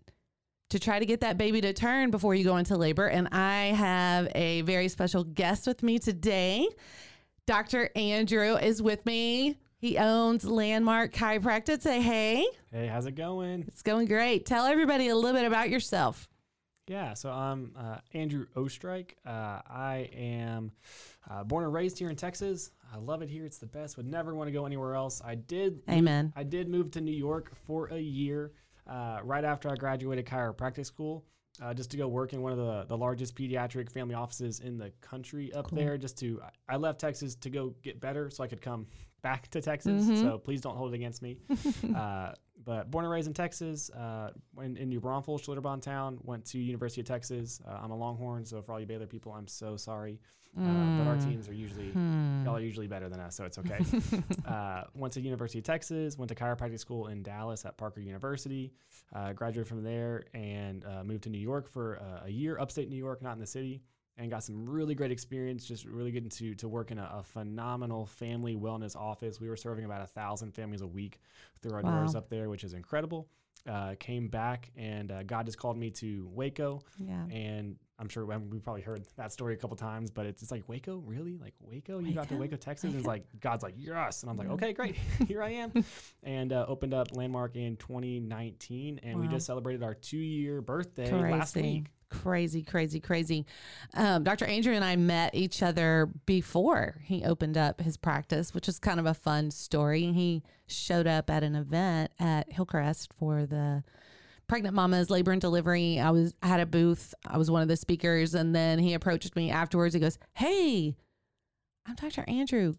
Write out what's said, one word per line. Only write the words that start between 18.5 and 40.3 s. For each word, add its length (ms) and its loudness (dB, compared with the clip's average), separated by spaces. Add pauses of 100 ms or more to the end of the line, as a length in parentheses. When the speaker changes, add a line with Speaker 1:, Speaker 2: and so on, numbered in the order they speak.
Speaker 2:
Ostrike. 560 -6 (140)
Uh, 440 -6
I 440 -6
am, 580 -6 (580)
uh, 160 -8
born 180 0
and 100 -2
raised 260 -2
here 100 -4
in 80 -6
Texas. 540 -6 (220)
I 40 -10
love 240 -6
it 80 -8
here. 160 -10
It's 120 -14
the 100 -16
best. 300 -12
Would 80 -10
never 300 -6
wanna 160 -4
go 140 -2
anywhere 300 -4
else. 280 -4
I 120 -8
did 540 -2
Speaker 1:
Amen. 460 6
Speaker 2:
I 80 -6
did 260 -4
move 220 0
to 100 -6
New 140 -2
York 380 -4 (120)
for 220 -4
a 120 -6
year, 540 -2 (340)
uh, 360 -6
right 200 -2
after 260 0
I 60 -2
graduated 500 -2
chiropractic 600 -4
school, 400 -8 (360)
uh, 120 -6
just 180 -8
to 60 -8
go 100 0
work 240 -2
in 100 -6
one 120 -2
of 40 -2
the, 300 -2
the 100 -4
largest 380 -2
pediatric 560 -4
family 240 -6
offices 460 -6
in 160 -8
the 140 -8 (100)
country 520 -10
up 160 -6
Speaker 1:
Cool. 80 -2
Speaker 2:
there. 200 0
Just 220 -10
to, 200 -4 (300)
I 80 -2
left 240 -2
Texas 340 -4
to 140 -10
go 340 -4
get 160 -10
better 300 -4
so 160 -8
I 20 -6
could 140 -10
come 260 -6 (160)
<laughs> 200 -20
back 260 -4
to 120 -4
Texas. 440 0
Speaker 1:
Mm-hmm. 160 6
Speaker 2:
So 160 2